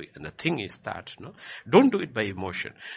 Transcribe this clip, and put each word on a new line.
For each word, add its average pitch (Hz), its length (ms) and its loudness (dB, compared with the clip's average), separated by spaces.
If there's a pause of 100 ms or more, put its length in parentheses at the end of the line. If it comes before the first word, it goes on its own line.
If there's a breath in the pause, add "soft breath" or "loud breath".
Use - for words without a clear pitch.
(140)
And 71 120 -12
the 78 60 -10
thing 165 280 -2
is 95 220 -10
that, 90 360 -10
no, 107 140 -14 (360 loud breath)
don't 240 220 10
do 202 100 0
it 160 120 -6
by 113 120 0
emotion. 95 500 -6 (220 loud breath)